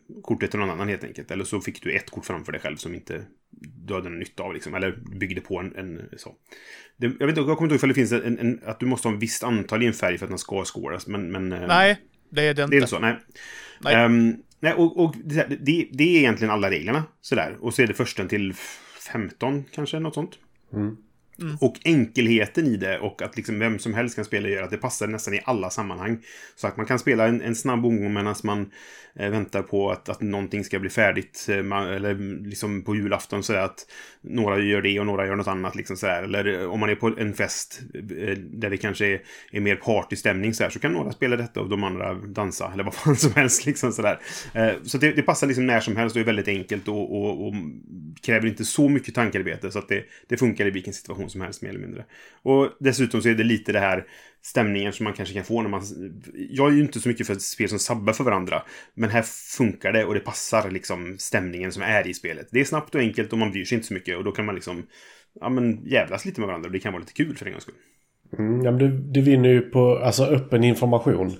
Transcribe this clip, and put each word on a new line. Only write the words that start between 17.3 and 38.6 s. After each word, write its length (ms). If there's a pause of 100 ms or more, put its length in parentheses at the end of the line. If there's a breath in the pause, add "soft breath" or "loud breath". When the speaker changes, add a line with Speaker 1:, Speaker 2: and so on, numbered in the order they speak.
Speaker 1:
Och 140
så 80
är 60
det 60
försten 340
till 260 (600 loud breath)
femton 580
kanske, 280
något 140
sånt. 180 (420)
Speaker 3:
Mm. 240 (440)
Speaker 2:
Mm. 200
Speaker 1:
Och 140 (100)
enkelheten 840
i 100
det 220
och 220
att 160
liksom 220
vem 200
som 140
helst 220
kan 100
spela 240
gör 140
att 80
det 60
passar 300
nästan 260
i 120
alla 240
sammanhang. 500 (360 loud breath)
Så 120
att 100
man 80
kan 140
spela 280
en, 140
en 140
snabb 300
omgång 280
medan 300
man, 280 (440 loud breath)
eh, 140
väntar 340
på 280
att, 180
att 120
någonting 420
ska 160
bli 100
färdigt, 600
eh, 140
man, 240
eller 280 (300)
liksom 380
på 120
julafton 480
sådär 160
att 260 (360 loud breath)
några 380
gör 220
det 180
och 60
några 220
gör 80
något 120
annat, 280
liksom 220
sådär. 260
Eller, 380
eh, 100
om 80
man 100
är 60
på 120 (100)
en 160
fest, 480 (120)
eh, 440
där 320